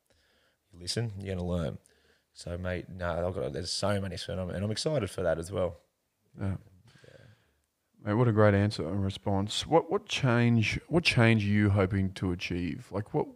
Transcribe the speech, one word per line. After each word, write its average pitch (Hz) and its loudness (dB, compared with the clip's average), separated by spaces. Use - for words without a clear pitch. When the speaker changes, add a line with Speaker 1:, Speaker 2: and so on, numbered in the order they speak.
Speaker 1:
You 87 -20
listen, 110 -6
you're 98 -6
gonna 90 -4
learn. 87 -2
So, 87 -10
mate, 90 -6
no, 87 -4
I've 92 -4
got, 69 -4
there's 85 -6
so 101 -2
many, 95 -6
and 90 -6
I'm, 90 -6
and 95 -6
I'm 107 -2
excited 120 -2
for - -6
that 82 0
as 85 -8
well. 92 -4
Speaker 2:
Yeah. 95 -4
Speaker 1:
Yeah. - -20
Speaker 2:
Mate, 104 0
what 120 4
a 117 6
great 107 8
answer 101 2
and 98 -2
response. 98 -2
What, 160 2
what 202 -2
change, 120 2
what 170 2
change 113 4
are 101 0
you 104 4
hoping 95 2
to 95 -2
achieve? 87 -6
Like, 98 -6
what, 151 0